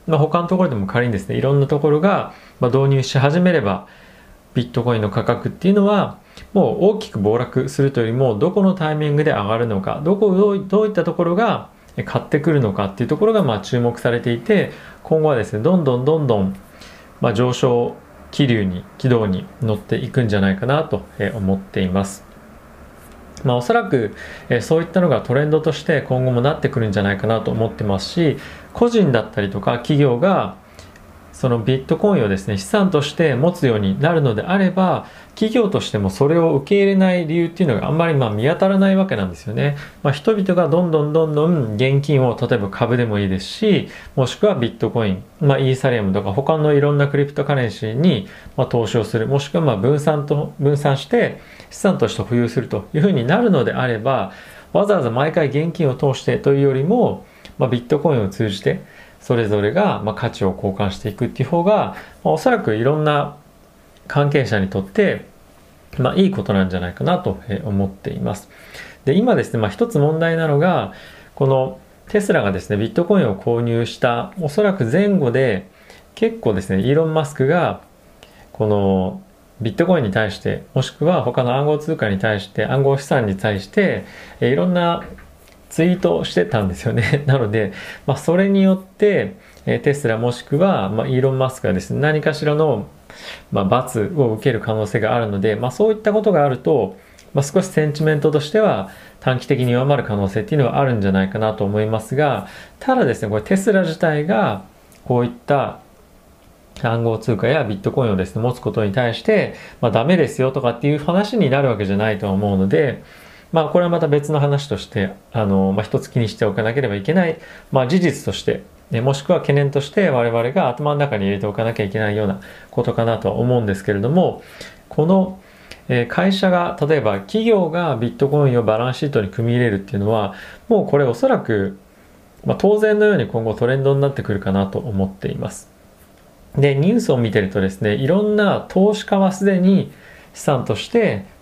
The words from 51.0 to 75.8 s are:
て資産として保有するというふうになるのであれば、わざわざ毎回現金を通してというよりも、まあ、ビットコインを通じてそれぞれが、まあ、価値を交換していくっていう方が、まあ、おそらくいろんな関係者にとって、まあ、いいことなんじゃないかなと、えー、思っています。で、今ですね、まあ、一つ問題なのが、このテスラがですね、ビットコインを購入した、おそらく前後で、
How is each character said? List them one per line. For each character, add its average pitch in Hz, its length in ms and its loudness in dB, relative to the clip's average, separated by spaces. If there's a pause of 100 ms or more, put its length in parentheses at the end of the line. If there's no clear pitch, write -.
て 220 340 0 (300)
資 - 80 -18
産 190 180 2
と 110 120 0
し - 80 -6
て - 40 -4
保 107 140 -4
有 120 160 2
す - 100 -2
る - 80 -8
と 107 240 -6
い 156 60 -2
う - 20 2
ふ 180 60 4
う 196 60 4
に 123 120 0
な 160 140 2
る 240 120 2
の 139 140 4
で 110 80 0
あ 127 140 -2
れ 117 120 -2
ば、 110 340 -2 (420)
わ 196 100 4
ざ 202 120 2
わ 160 60 0
ざ 117 80 0
毎 139 220 0
回 156 140 2
現 151 260 -2
金 151 160 0
を - 60 0
通 139 180 0
し - 120 -8
て 123 120 0
と - 160 0
い 139 60 2
う - 20 2
よ 139 140 4
り 135 100 -2
も、 175 400 0 (320)
ま 131 100 0
あ、 113 40 -6
ビ 123 80 0
ッ 120 80 -8
ト 151 120 2
コ 143 160 2
イ 123 40 2
ン 107 60 0
を 95 40 -2
通 107 220 -4
じ - 120 -10
て 165 200 -2 (380)
そ 127 160 -2
れ 113 120 0
ぞ 104 120 2
れ 104 120 0
が、 151 300 0
ま 104 100 -4
あ、 - 20 -10
価 117 160 -4
値 - 140 -4
を 95 100 0
交 98 180 -4
換 98 180 -2
し - 80 -10
て 110 120 -6
い 98 40 -10
く 123 120 -2
っ - 20 -8
て - 140 -6
い 127 40 0
う - 20 -12
方 170 140 0
が、 175 340 0 (280)
ま - 60 2
あ、 156 40 2
お 156 40 -2
そ - 120 0
ら 240 80 2
く 113 160 -2
い 110 80 -2
ろ 143 140 2
ん 151 80 -2
な 147 320 0 (720)
関 143 220 2
係 143 160 2
者 104 120 -2
に 95 100 0
と 98 120 -2
っ 95 80 -8
て、 160 380 -2 (720)
ま 131 140 0
あ、 - 40 -10
い 190 100 4
い 190 40 2
こ 113 120 -4
と 101 100 -2
な 95 120 2
ん 90 60 -2
じ 92 60 -4
ゃ 90 40 -4
な 90 100 -4
い - 40 -12
か 123 100 -6
な 175 140 0
と、 95 300 -4
え 101 140 -6
ー、 - 40 -10
思 98 200 0
っ - 20 -8
て - 240 -10
い - 80 -8
ま 117 140 -4
す。 - 140 -14 (560)
で、 135 100 2
今 226 200 4
で 123 100 2
す - 80 -8
ね、 120 80 -2
ま 107 80 0
あ、 - 20 -4
一 233 160 -2
つ 233 120 -2
問 156 200 2
題 165 180 0
な 160 120 0
の 143 100 2
が、 151 340 0 (420)
こ 143 120 0
の 135 320 0 (300)
テ 208 120 0
ス 196 120 0
ラ 151 100 4
が 101 80 0
で 92 100 -4
す - 100 -12
ね、 104 60 0
ビ 107 100 0
ッ 113 60 -8
ト 175 120 0
コ 196 160 2
イ - 20 2
ン 123 60 0
を 98 80 -2
購 117 240 -2
入 117 260 0
し - 120 -14
た、 120 420 -2
お 156 80 -4
そ 208 140 0
ら 196 120 2
く 143 100 -2
前 175 240 2 (100)
後 131 120 0
で、 117 380 0 (460)